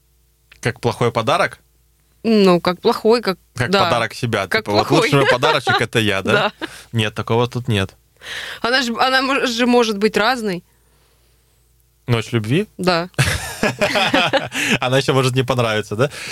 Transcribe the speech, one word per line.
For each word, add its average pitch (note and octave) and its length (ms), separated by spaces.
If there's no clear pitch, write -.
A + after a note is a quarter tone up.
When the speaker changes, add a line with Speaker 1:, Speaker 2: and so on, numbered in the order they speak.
Speaker 1:
Как - 200
плохой A#2+ 300
подарок? C3+ 480
Speaker 2:
Ну, G3 360
как F3+ 200
плохой, A3+ 420
как, F#3+ 160
Speaker 1:
Как B2 160
Speaker 2:
да. F#3+ 140
Speaker 1:
подарок A#2 280
себя. G#2+ 360
Speaker 2:
Как A3 160
Speaker 1:
Типа, G#2 80
вот G#2 160
Speaker 2:
плохой. D3 240
Speaker 1:
лучший C#3 180
подарочек — D3+ 500
это A#2 200
я, G2 220
да? G#3 340
Speaker 2:
<laughs> - 40
Да. E4 60
Speaker 1:
Нет, G#2+ 220
такого A#2 320
тут B2 220
нет. G2 260
Speaker 2:
Она C4 220
ж, A#3+ 60
она C4 240
мож-, C4+ 240
же A#3+ 200
может A#3 320
быть G#3+ 180
разной. G#3+ 480
Speaker 1:
Ночь A#2 240
любви? A#2+ 340
Speaker 2:
Да. F3+ 300
Speaker 1:
<laughs> G3+ 1200
Она B2+ 180
ещё C3+ 160
может C3 200
не C3 100
понравиться, A2 520
да? C3 140